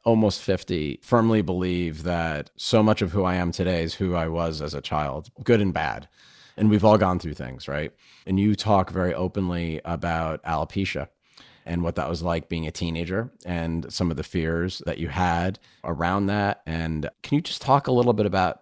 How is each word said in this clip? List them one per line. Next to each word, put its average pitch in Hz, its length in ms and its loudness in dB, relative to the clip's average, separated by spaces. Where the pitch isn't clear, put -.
almost 110 380 4
fifty, 85 600 -2
firmly 113 400 4
believe 87 640 -2
that 82 520 -2
so - 260 4
much 107 200 4
of 87 100 -2
who 98 120 2
I 90 100 2
am 90 160 0
today 87 320 0
is 82 120 -4
who 90 200 -2
I 82 140 0
was 82 340 -2
as 73 120 -6
a 71 60 -6
child, 76 480 -4
good 117 180 6
and 95 140 2
bad. 71 340 -4
And 107 140 4
we've 104 140 6
all 107 140 8
gone 90 200 2
through 78 160 -8
things, 64 340 -12
right? 76 240 -4
And 95 140 2
you 104 140 4
talk 98 360 2
very 90 220 0
openly 87 720 -2
about 82 600 -2
alopecia 80 640 -4
and 85 160 -2
what 82 140 -2
that 71 120 -4
was 80 140 -4
like 85 260 -2
being 82 180 -4
a 78 40 -6
teenager 85 600 -4
and 85 480 -4
some 87 180 0
of 78 60 -4
the 73 60 -6
fears 85 640 -2
that 82 120 -4
you 82 100 -4
had 87 500 0
around 87 440 -2
that. 101 380 0
And 80 460 -4
can - 120 -4
you 151 80 2
just - 180 -8
talk 139 280 2
a 131 40 2
little 120 200 4
bit 107 120 2
about 92 380 0